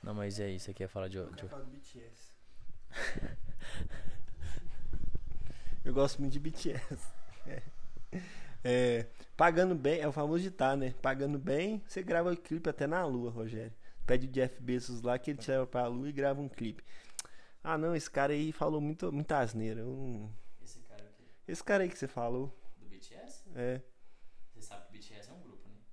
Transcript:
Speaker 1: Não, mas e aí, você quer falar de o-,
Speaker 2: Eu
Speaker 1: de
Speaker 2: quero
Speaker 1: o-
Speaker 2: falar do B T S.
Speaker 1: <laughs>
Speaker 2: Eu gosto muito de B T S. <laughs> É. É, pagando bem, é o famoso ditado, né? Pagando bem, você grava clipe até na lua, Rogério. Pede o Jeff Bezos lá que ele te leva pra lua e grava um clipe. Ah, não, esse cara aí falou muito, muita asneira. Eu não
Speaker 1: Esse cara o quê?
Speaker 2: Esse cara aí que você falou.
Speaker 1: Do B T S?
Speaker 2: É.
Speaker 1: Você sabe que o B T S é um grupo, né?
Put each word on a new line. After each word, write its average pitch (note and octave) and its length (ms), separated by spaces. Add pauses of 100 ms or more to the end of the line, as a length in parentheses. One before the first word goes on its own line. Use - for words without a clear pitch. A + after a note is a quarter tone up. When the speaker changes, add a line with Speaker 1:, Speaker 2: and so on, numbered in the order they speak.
Speaker 1:
Não, G#2+ 100
mas G2+ 240
e G#2 60
aí, F#2+ 160
você F#2+ 140
quer F#2+ 160
falar F#2+ 180
de F#2+ 100
o-, F#2 40
Speaker 2:
Eu F2 80
Speaker 1:
de F2+ 60
Speaker 2:
quero F#2 120
Speaker 1:
o- - 20
Speaker 2:
falar C3 140
do C3 80
B C#3 60
T - 220
S. - 360 (540)
Speaker 1:
<laughs> - 1300 (1600)
Speaker 2:
Eu C3 100
gosto C#3 260
muito C3+ 140
de C#3+ 60
B D#3 120
T - 200
S. - 420
<laughs> - 0 (320)
É. C3+ 160 (1000)
É, B2 440 (280)
pagando F3 400
bem, D3 240
é D3 80
o D3 60
famoso D#3 280
ditado, C#3+ 380
né? B2+ 220
Pagando C#3 360
bem, E3+ 480
você - 160
grava F3 320
clipe E3 360
até D3+ 180
na F3 180
lua, B2 240
Rogério. A2+ 440 (320)
Pede B2+ 220
o C3 40
Jeff C3 300
Bezos B2 400
lá A#2+ 180
que D3 120
ele C#3+ 60
te C#3 140
leva C3 160
pra B2 200
lua B2 200
e D3 60
grava C#3 280
um C#3+ 60
clipe. A2+ 340 (800)
Ah, D#3+ 160
não, E3 160
esse D3+ 160
cara C#3+ 220
aí D3+ 220
falou D3+ 260
muito, D3+ 320
muita D3 280
asneira. A2 420
Eu A#2 60
não B2 460 (280)
Speaker 1:
Esse - 180
cara - 240
o - 40 (100)
quê? - 60 (220)
Speaker 2:
Esse E3+ 180
cara G3+ 200
aí F3+ 60
que - 80
você C3+ 100
falou. B2 500 (200)
Speaker 1:
Do - 80
B - 120
T - 180
S? - 280 (120)
Speaker 2:
É. B2+ 260 (720)
Speaker 1:
Você - 80
sabe - 220
que - 60
o - 40
B G2+ 60
T - 140
S G2+ 160
é - 40
um F3+ 80
grupo, G2+ 260
né? G#2 80 (180)